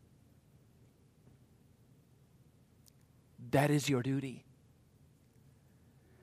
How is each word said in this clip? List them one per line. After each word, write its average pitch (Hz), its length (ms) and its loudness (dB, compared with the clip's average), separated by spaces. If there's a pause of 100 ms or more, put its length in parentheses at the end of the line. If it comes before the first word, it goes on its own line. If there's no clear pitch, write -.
(3500)
That 147 180 4
is 147 180 2
your 131 140 2
duty. 135 440 -6 (1800)